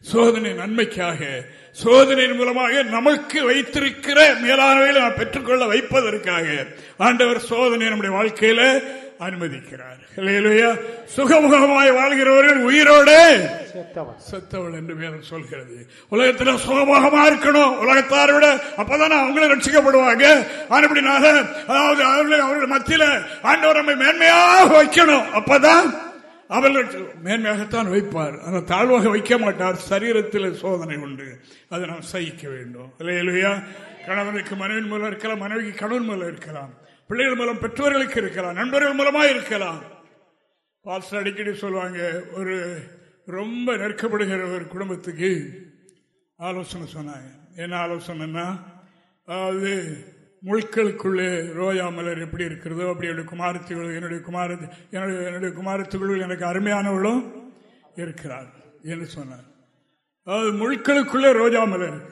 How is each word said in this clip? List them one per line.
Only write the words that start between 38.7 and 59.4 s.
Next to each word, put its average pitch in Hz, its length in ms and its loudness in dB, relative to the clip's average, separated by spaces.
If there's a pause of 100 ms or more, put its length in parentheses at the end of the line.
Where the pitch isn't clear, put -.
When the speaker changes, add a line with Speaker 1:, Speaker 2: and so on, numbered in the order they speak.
Speaker 1:
மூலமா 285 280 0
இருக்கலாம். 202 580 -4 (1000)
பாஸ்டர் 190 380 -10
அடிக்கடி 202 340 -8
சொல்லுவாங்க, 180 680 -8 (120)
ஒரு 185 200 -8 (720)
ரொம்ப 226 500 -8
நெருக்கப்படுகிற 202 760 -6
ஒரு 170 140 -12
குடும்பத்துக்கு 180 640 -8 (1080)
ஆலோசனை 175 480 -14 (100)
சொன்னாங்க. 143 320 -18 (280)
என்ன 175 180 -14 (120)
ஆலோசனைன்னா, 170 600 -12 (800)
அதாவது 190 440 -8 (760)
முட்களுக்குள்ளே 190 840 -4 (240)
ரோஜா 185 360 -4
மலர் 170 320 -10
எப்படி 170 240 -10
இருக்கிறதோ 165 440 -10
அப்படி 170 200 -8
என்னுடைய 165 220 -12
குமாரத்திகள், 175 640 -10
என்னுடைய 170 340 -12
குமாரத்தி-, 175 420 -10 (200)
என்னுடைய, 190 300 -10
என்னுடைய 180 340 -10
குமாரத்திகளுள் 190 680 -8
எனக்கு 180 220 -10
அருமையானவளும் 202 760 -4 (760)
இருக்கிறார் 147 520 -16 (340)
என்று 165 240 -14
சொன்னார். 131 400 -20 (800)